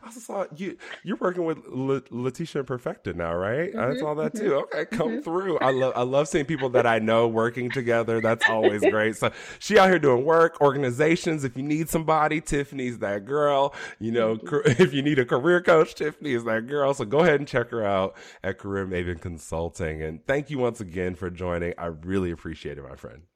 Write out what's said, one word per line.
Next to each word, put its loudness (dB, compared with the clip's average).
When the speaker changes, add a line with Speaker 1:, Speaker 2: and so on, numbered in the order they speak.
Speaker 1:
I -20
also -18
saw -6
you, -10
you're -6
working -2
with -2
La-, -2
Letitia -6
Perfecta -8
now, -4
right? -2
I -8
Speaker 2:
Mm-hmm, -2
Speaker 1:
saw -2
that -2
Speaker 2:
mm-hmm, -4
Speaker 1:
too. 2
Okay, -4
come -2
Speaker 2:
mm-hmm. -4
Speaker 1:
through. -2
I 2
love, 0
I 0
love 0
seeing 0
people -2
that 4
I 4
know 4
working 0
together. 0
That's 2
always 2
Speaker 2:
<laughs> 4
Speaker 1:
great. 2
So 0
she 4
out 8
here 6
doing 4
work, 4
organizations. 2
If -4
you -6
need -2
somebody, 2
Tiffany's -4
that -4
girl. 2
You -4
know, 2
Speaker 2:
Thank -14
you. -14
Speaker 1:
car-, 0
<laughs> 6
if 6
you 0
need 2
a 4
career 2
coach, 6
Tiffany -6
is -2
that -2
girl. 2
So -6
go 0
ahead 6
and -2
check -2
her -2
out 2
at -4
Career -4
Maven -4
Consulting. -6
And -8
thank -2
you -6
once -2
again -6
for -8
joining. -4
I -8
really -4
appreciate -10
it, -14
my -18
friend. -18